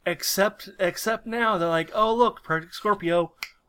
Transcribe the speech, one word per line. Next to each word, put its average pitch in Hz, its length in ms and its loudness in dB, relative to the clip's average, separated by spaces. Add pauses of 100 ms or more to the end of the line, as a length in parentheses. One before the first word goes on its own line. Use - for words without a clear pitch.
Except, 190 640 -2 (100)
except 220 480 -2
now, 226 320 0
they're 170 100 0
like, 165 240 0
"Oh, 220 220 2
look, 233 280 2
Project 160 300 -4
Scorpio, 175 600 0 (360)